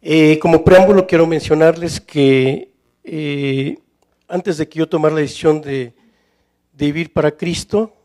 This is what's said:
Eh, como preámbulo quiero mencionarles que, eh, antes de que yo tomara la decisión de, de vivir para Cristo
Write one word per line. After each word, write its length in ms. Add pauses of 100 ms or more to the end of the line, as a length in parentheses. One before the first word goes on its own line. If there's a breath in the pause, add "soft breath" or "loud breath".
Eh, 380
como 220
preámbulo 460
quiero 180
mencionarles 760
que, 680 (320)
eh, 760 (500)
antes 300
de 100
que 120
yo 100
tomara 260
la 60
decisión 400
de, 320 (800)
de 140
vivir 260
para 180
Cristo 600 (120)